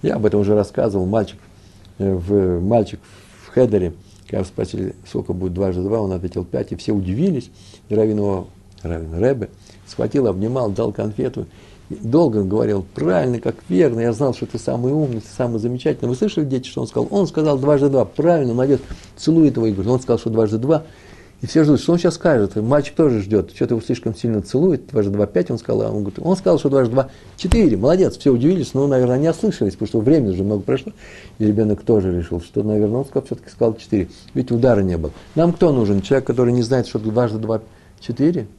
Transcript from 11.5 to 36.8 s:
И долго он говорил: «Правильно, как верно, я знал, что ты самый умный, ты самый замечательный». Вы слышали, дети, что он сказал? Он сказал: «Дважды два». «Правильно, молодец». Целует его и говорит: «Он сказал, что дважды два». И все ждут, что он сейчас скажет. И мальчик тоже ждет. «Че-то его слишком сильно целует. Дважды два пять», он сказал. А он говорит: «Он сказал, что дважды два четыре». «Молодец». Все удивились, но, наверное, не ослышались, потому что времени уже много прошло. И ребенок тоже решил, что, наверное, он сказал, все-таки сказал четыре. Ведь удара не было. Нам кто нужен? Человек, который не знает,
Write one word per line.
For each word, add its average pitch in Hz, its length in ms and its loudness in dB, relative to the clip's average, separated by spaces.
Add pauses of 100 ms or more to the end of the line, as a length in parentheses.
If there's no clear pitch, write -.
И - 60 -10
долго 123 420 2
он 98 100 0
говорил: 104 380 0 (100)
«Правильно, 143 460 0
как 113 140 -4 (120)
верно, 156 320 2
я 117 140 0
знал, 123 200 0
что 120 120 -6
ты 113 120 -10
самый 127 360 -2
умный, 139 260 -2
ты - 160 -16
самый 120 240 -2
замечательный». 123 480 -4
Вы 123 80 0
слышали, 170 300 -2
дети, 127 240 -4
что - 100 -8
он 120 80 -4
сказал? - 240 -4
Он 202 160 2
сказал: 156 300 0
«Дважды 143 320 4
два». 131 160 2
«Правильно, 151 480 0
молодец». 131 260 2 (380)
Целует 156 400 4
его 113 100 2
и 107 60 0
говорит: 95 180 -2
«Он 127 80 2
сказал, 123 180 0
что 113 120 -4
дважды 110 280 2
два». 151 260 0 (580)
И - 60 -8
все 160 160 4
ждут, 151 180 4
что 170 120 2
он 175 40 4
сейчас 170 160 2
скажет. 120 420 2
И 110 60 -2
мальчик 139 320 0
тоже 131 260 4
ждет. 98 320 0
«Че-то - 220 -2
его 113 100 -2
слишком 120 320 -4
сильно 110 280 -2
целует. 160 440 0
Дважды 101 240 0
два 101 140 0
пять», 180 240 -2
он 120 80 -2
сказал. 110 240 -2
А 110 100 -2
он 107 120 -4
говорит: 98 180 -8
«Он 175 160 0
сказал, 180 220 2
что 143 100 0
дважды 131 240 2
два 131 160 0 (260)
четыре». 180 400 2
«Молодец». 147 400 2
Все - 140 0
удивились, 135 460 0
но, 135 100 2
наверное, 127 320 2
не 151 100 0
ослышались, 160 460 -2
потому 107 140 -6
что 113 140 -2
времени 123 320 2
уже 92 100 -2
много 101 180 0
прошло. - 320 -4 (460)
И 110 60 0
ребенок 107 360 2
тоже 95 340 2
решил, 87 260 -4
что, - 200 -4
наверное, 107 380 0
он 139 60 -4
сказал, 135 200 -4
все-таки - 240 -12
сказал 113 260 -2
четыре. 98 340 -2 (260)
Ведь 127 160 -4
удара 117 300 4
не 92 160 0
было. 76 140 -6 (220)
Нам 165 180 2
кто 170 220 2
нужен? 101 300 2
Человек, 131 240 0
который 120 260 2
не 123 80 2
знает, 120 240 0